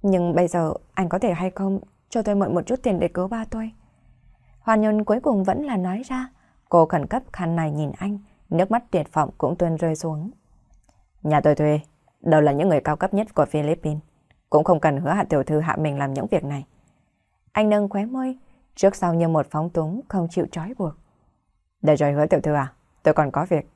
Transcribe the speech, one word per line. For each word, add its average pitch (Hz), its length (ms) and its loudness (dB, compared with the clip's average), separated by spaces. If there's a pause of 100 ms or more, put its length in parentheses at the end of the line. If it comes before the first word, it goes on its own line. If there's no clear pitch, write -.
Nhưng 180 340 2
bây 180 120 4
giờ 160 260 0 (200)
anh 180 160 -2
có 175 100 -2
thể 208 140 0
hay 180 160 -4
không 196 300 -4 (300)
cho 226 120 -4
tôi 208 140 0
mượn 190 200 0
một 170 100 2
chút 240 180 -2
tiền 190 160 0
để 175 80 0
cứu 180 200 -4
ba 226 180 -6
tôi?" 220 260 -8 (880)
Hoàn 220 220 4
Nhân 214 220 2
cuối 214 180 2
cùng 214 220 2
vẫn 214 200 0
là 262 140 -4
nói 185 280 -2
ra, 254 240 -8 (400)
cô 170 160 6
khẩn 156 200 -2
cấp - 180 -4 (100)
khăn 170 220 -4
này 160 160 0
nhìn 147 260 -4
anh, 202 220 -6 (300)
nước 175 220 2
mắt 240 200 0
tuyệt 156 220 -2
vọng 151 240 0
cũng 156 180 -2
tuôn 165 200 0
rơi 160 200 0
xuống. 160 360 -8 (920)
"Nhà 151 180 2
tôi 151 140 4
thuê, 151 240 2 (420)
đều 156 200 4
là 147 100 4
những 156 180 0
người 151 120 2
cao 151 140 -2
cấp - 180 -4
nhất 214 220 -2
của 151 100 2
Philippines, 151 560 -4 (480)
cũng - 140 4
không 170 160 2
cần 147 180 2
hứa 143 140 -2
Hạ 202 120 0
tiểu - 200 0
thư 151 160 0
hạ 160 200 -2
mình 147 180 -2
làm 139 160 -4
những 139 140 -4
việc 185 160 0
này." 143 220 -8 (840)
Anh 214 180 2
nâng 208 200 2
khóe 202 160 -4
môi, 262 320 -6 (380)
trước 196 200 2
sau 170 180 0
như 165 140 2
một 156 240 2
phóng 160 180 -4
túng 170 380 -4
không 175 220 -2
chịu - 220 -2
trói 180 260 -10
buộc. 165 160 -6 (880)
"Được 151 140 4
rồi 143 160 2
Hứa 147 140 2
tiểu 151 160 2
thư 151 120 0
à, 135 200 -2 (300)
tôi 156 100 4
còn 143 180 2
có 156 180 -2
việc. 156 260 -2